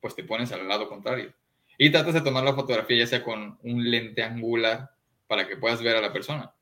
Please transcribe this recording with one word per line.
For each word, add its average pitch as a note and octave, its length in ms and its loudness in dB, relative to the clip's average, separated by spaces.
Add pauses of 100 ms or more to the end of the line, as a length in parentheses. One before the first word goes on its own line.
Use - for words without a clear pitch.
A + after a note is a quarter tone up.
pues - 160 -10
te - 80 -10
pones A#2 280 -2
al F#2 140 -8
lado G#2 220 -2
contrario. G#2+ 440 -6 (460)
Y D3 120 8
tratas D#3+ 240 4
de E3 80 4
tomar C3 220 0
la C#3 100 4
fotografía B2 440 2
ya A#2 80 4
sea A#2 160 0
con G#2+ 400 -8
un A#2+ 280 -2
lente A2+ 340 -2
angular A2+ 680 -2 (380)
para G#2 180 0
que G2 100 -10
puedas A#2 260 0
ver A#2 140 4
a A2+ 40 4
la G#2 120 -2
persona. B2+ 500 -6